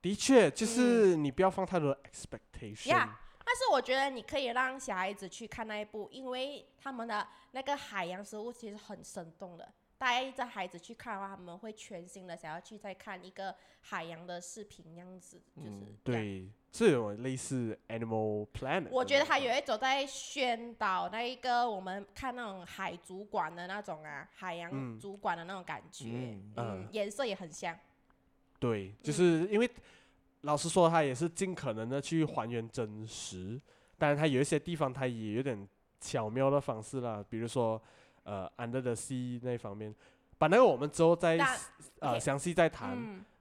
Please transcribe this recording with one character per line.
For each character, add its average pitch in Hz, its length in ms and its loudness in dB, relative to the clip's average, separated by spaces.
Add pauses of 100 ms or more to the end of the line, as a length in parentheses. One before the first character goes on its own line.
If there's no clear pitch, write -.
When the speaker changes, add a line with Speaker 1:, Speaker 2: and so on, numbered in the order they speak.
Speaker 1:
的 185 120 0
确， 208 380 10
就 - 140 -2
是 233 500 6
Speaker 2:
嗯。 151 80 2
Speaker 1:
你 143 80 2
不 151 100 0
要 190 80 8
放 190 160 0
太 180 140 0
多 147 80 2
的 139 160 2
expectation。 - 880 -12
Speaker 2:
呀， 277 280 2 (280)
但 494 100 2
是 - 60 -4 (100)
我 269 100 6
觉 254 140 0
得 269 140 2
你 254 120 -6
可 - 160 -4
以 269 100 0
让 254 300 0
小 247 160 -6
孩 190 200 -2
子 196 160 -10
去 220 180 -12
看 226 180 -8
那 214 140 -6
一 214 60 -6
部， 214 260 -10
因 262 140 -14
为 262 420 -6 (100)
他 269 140 -10
们 233 160 -8
的 208 180 -4 (260)
那 - 100 -8
个 285 160 -2
海 196 260 -6
洋 180 220 -6
生 214 180 -10
物 240 80 -8
其 233 180 -14
实 202 60 -12
很 202 260 -16
生 165 380 -12
动 180 180 -14
的。 - 80 -16 (320)
带 254 340 0
着 254 140 -6
孩 202 220 -8
子 175 100 -14
去 226 160 -18
看 226 200 -10
的 196 80 -6
话， 196 80 -8
他 196 80 -12
们 175 200 -16
会 220 140 -12
全 190 340 -14
心 185 220 -18
的 170 80 -10
想 156 180 -12
要 170 60 -8
去 214 180 -18
再 196 160 -12
看 185 300 -14
一 185 80 -18
个 190 240 -8 (240)
海 180 240 -8
洋 165 240 -12
的 175 140 -8
视 208 240 -14
频 165 320 -20
样 185 200 -18
子， - 240 -20 (140)
就 131 60 -14
是 110 80 -10
Speaker 3:
嗯。 101 340 -14
Speaker 2:
这 127 80 -2
样。 117 100 0
Speaker 1:
对， 95 280 -8 (200)
这 220 220 6
种 110 320 0
类 131 100 -4
似 123 540 -4
Animal 110 680 -2
Planet - 60 -10
的 147 220 -2
那 - 80 -8
种。 - 20 -8
Speaker 2:
我 254 140 2
觉 277 120 4
得 285 60 6
它 285 160 4
有 247 160 0
一 285 60 2
种 220 180 -2
在 269 260 2
宣 240 720 -4
导 185 320 0
那 220 160 -4
一 247 140 -4
个 240 320 2
我 202 100 -4
们 190 340 -6
看 262 220 -6
那 247 80 -8
种 190 220 -10
海 180 320 -8
族 190 260 -14
馆 175 320 -2
的 175 120 -8
那 202 140 -6
种 156 220 -10
啊， 147 320 -12
海 180 200 -8
洋 170 180 -10
Speaker 1:
嗯。 123 260 -6
Speaker 2:
族 202 160 -12
馆 190 220 -2
的 165 80 -10
那 185 80 -10
种 185 100 -10
感 151 260 -8
觉。 - 200 -12
Speaker 3:
嗯。 110 480 -8
Speaker 2:
嗯， 107 240 -4
Speaker 1:
嗯。 107 100 -10
Speaker 2:
颜 202 180 -2
色 262 160 -4
也 214 80 -2
很 185 160 -10
像。 165 240 -8 (840)
Speaker 1:
对， 107 280 0
Speaker 2:
嗯。 101 140 -14
Speaker 1:
就 151 120 -4
是 170 360 6
因 208 80 2
为， 233 120 4 (720)
老 147 160 0
实 165 100 -2
说， 165 220 6
它 165 120 6
也 135 140 2
是 165 140 0
尽 185 260 -2
可 135 160 -4
能 110 160 -4
的 139 140 -2
去 160 240 2
还 120 240 -4
原 113 200 -4
真 107 380 -6
实， 98 540 -8 (360)
当 151 120 4
然 147 80 4
它 156 100 4
有 135 140 4
一 - 20 6
些 147 160 2
地 175 160 -4
方 143 160 0
它 131 160 -2
也 110 240 -4
有 117 100 0
点 113 240 -4 (360)
巧 110 280 -2
妙 135 200 4
的 143 100 6
方 110 240 -4
式 135 160 -6
啦， 110 300 -4
比 113 80 -4
如 117 100 -2
说， 113 340 2 (420)
呃， 95 340 -6
Under 123 240 -4
the 123 120 0
Sea 123 500 -4
那 123 140 -2
方 101 180 -8
面， 107 180 -8 (440)
本 156 120 6
来 208 100 10
我 190 180 10
们 143 120 0
之 165 140 4
后 165 100 10
再， 165 240 4
Speaker 2:
但， 262 220 4 (400)
Speaker 1:
呃， 139 120 0
Speaker 2:
OK。 113 100 2
Speaker 1:
详 139 180 2
细 175 140 -2
再 160 160 8
谈， - 260 -6
Speaker 2:
嗯。 214 280 -10 (180)